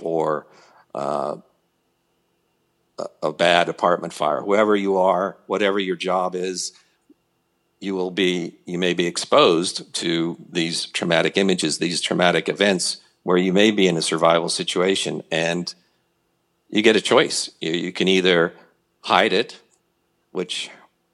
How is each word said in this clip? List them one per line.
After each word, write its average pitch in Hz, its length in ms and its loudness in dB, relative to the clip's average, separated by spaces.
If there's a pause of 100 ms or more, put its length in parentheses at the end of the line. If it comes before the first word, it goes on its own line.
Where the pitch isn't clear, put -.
or, 78 480 -4 (480)
uh, 71 400 -6 (1600)
a, - 80 -8 (160)
a 78 100 -2
bad 87 360 4
apartment 82 440 0
fire. 73 280 -2
Whoever 104 340 2
you 98 220 0
are, 92 400 0 (100)
whatever 98 320 0
your 92 180 -2
job 90 380 -2
is, 90 380 -6 (1080)
you 98 160 -6
will 92 160 -4
be, 90 540 -2
you 87 140 -8
may 90 160 0
be 87 120 0
exposed 92 880 0
to 85 420 -4 (140)
these 85 360 -4
traumatic 85 500 -2
images, 92 420 0
these 85 220 -4
traumatic 87 480 0
events, 92 480 0 (260)
where 90 140 0
you 92 160 2
may 104 180 4
be 104 160 2
in 85 100 2
a 80 60 -2
survival 85 460 2
situation, 90 800 -2
and 85 420 -2 (1000)
you 107 120 0
get 110 140 6
a 95 40 4
choice. - 500 2 (100)
You, 80 100 -4
you 87 220 -4
can 90 160 0
either 90 440 4 (500)
hide 107 300 4
it, - 280 -2 (720)
which - 380 -8 (440)